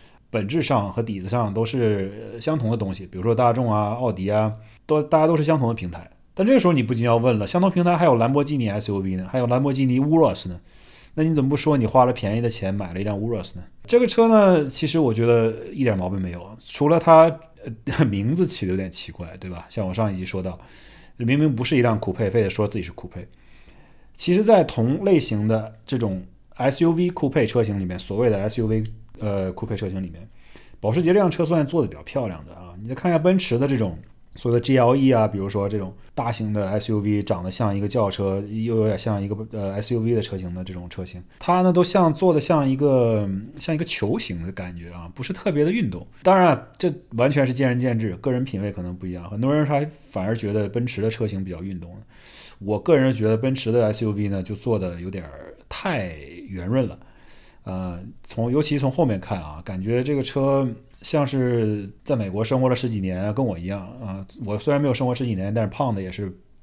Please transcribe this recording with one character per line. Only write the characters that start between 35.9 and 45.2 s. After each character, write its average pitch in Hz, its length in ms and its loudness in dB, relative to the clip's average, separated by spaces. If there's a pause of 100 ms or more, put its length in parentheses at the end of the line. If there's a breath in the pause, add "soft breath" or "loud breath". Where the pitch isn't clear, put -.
大 117 160 -4
型 107 220 -4
的 104 180 0
S 107 220 -2
U 104 80 0
V， 104 220 0
长 92 200 -2
得 92 80 -6
像 101 260 -2
一 101 40 -2
个 104 80 -2
轿 107 200 0
车， 98 400 -2
又 113 280 -2
有 107 100 4
点 104 100 0
像 104 240 -2
一 98 60 -4
个， 101 100 -4 (140)
呃 98 240 -6
，S 107 200 -4
U 117 60 0
V 117 140 2
的 107 80 0
车 98 160 -6
型 90 160 -8
的 92 80 -8
这 92 100 -10
种 87 160 -12
车 92 160 -10
型， 87 160 -14 (200 soft breath)
它 180 220 2
呢 185 100 6
都 180 100 6
像， 175 320 4
做 180 180 2
得 151 60 4
像 147 300 2
一 131 80 2
个， 120 520 4 (300)
像 165 160 -4
一 151 40 -2
个 - 60 -2
球 - 320 -2
形 85 280 -6
的 92 80 -8
感 90 240 -12
觉 85 160 -14
啊， 85 200 -14
不 131 120 -10